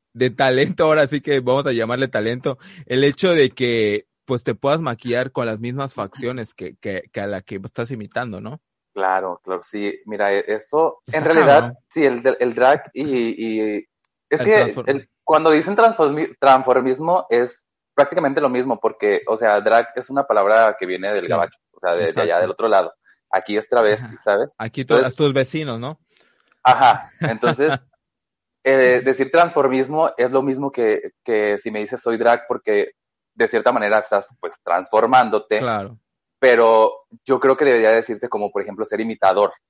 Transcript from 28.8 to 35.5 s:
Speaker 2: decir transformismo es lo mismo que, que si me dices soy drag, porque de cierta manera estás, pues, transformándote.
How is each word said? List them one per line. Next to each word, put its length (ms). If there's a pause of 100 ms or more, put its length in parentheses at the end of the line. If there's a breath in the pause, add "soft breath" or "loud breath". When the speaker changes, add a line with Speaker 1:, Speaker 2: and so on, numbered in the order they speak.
Speaker 2:
decir 280
transformismo 840
es 140
lo 120
mismo 280
que, 400 (120)
que 340
si 140
me 80
dices 220
soy 160
drag, 300
porque 440 (440)
de 120
cierta 240
manera 280
estás, 280 (120)
pues, 240
transformándote. 960